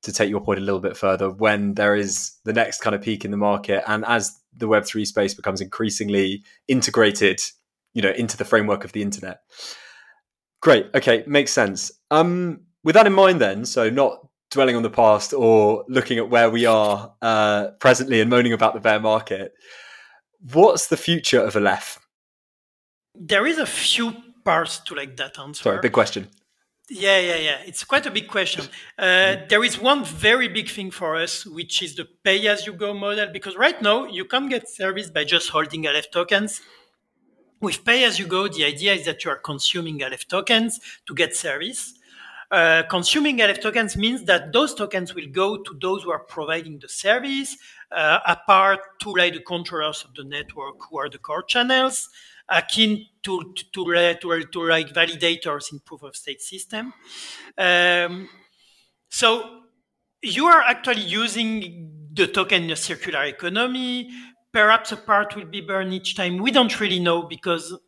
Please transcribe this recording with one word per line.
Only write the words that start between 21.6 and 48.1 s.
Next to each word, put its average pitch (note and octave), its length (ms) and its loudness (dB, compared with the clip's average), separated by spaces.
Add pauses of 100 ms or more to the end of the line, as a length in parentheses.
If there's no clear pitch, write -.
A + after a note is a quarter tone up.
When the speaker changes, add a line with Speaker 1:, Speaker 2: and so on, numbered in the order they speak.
Speaker 2:
There G3+ 320 -2
is D#4+ 140 -2
a C4+ 80 -2
few - 480 -2 (280)
parts E3 360 0
to, - 160 -14
like, C#3 220 -12
that C#3 200 -10
answer. C#3+ 260 -14
Speaker 1:
Sorry, - 160 0
big A#2 140 0
question. G2+ 340 2 (600)
Speaker 2:
Yeah, G3 300 2
yeah, F3 180 -2
yeah. D#3 280 -2
It's F3 200 -12
quite C#4 200 0
a D4 60 -8
big G#3+ 160 -4
question. E3+ 380 -4 (320)
Uh, G3+ 80 -2
Speaker 1:
Mm-hmm. F#3+ 420 2
Speaker 2:
there G#3+ 160 4
is A#3+ 160 -2
one C4 240 2
very A3 460 2
big F#3+ 200 -6
thing F#3+ 220 -10
for D#3+ 240 -4
us, E3 300 -6
which E3 360 -6
is D#3+ 140 -10
the E3 100 -10 (180)
pay-as-you-go G#3 680 0
model, G3+ 380 -4
because F#3+ 240 -12
right B3+ 260 2
now A3 240 2
you F3+ 200 -10
can't C4+ 240 -4
get A#3+ 180 -6
service F#3+ 420 -6
by D#3 140 -4
just E3 280 -2
holding D#3 360 -4
Aleph D3 240 -4
tokens. G3+ 500 -2 (1000)
With - 240 -6
pay-as-you-go, G3+ 640 2
the D3+ 160 -2
idea D3+ 280 0
is E3 120 -4
that D#3+ 180 -8
you E3 80 -4
are C3+ 60 -6
consuming D#3 640 -4
Aleph C3 240 -10
tokens A3 540 0 (240)
to - 80 -16
get D#3+ 200 -2
service. E3 600 -8 (560)
Uh, E3 400 4
consuming B3+ 520 0
Aleph G3+ 200 2
tokens G#3+ 340 -2
means A3 300 -2
that E3+ 260 2
those C#4+ 220 0
tokens F#3+ 420 -6
will D3+ 120 -12
go F#3+ 300 -2
to F#3+ 220 -16
those F#3 240 -4
who E3+ 80 -6
are D3+ 80 -4
providing D#3+ 600 -8
the C3+ 100 -20
service, C4+ 680 -2 (380)
uh, D#3+ 320 4